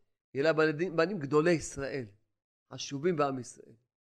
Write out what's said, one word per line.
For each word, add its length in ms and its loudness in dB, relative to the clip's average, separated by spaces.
יהיה 100 0
לה 80 6
בנים, 440 0
בנים 220 0
גדולי 320 4
ישראל, 560 -2
חשובים 440 -2
בעם 220 0
ישראל. 360 -16